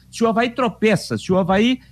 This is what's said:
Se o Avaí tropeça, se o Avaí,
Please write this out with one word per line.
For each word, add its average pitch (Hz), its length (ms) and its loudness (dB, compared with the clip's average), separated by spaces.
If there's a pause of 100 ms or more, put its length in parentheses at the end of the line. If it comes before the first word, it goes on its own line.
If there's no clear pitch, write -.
(100)
Se - 140 -4
o 226 40 2
Avaí 233 220 0
tropeça, 214 640 -2
se - 160 -4
o 185 60 4
Avaí, 208 400 2 (140)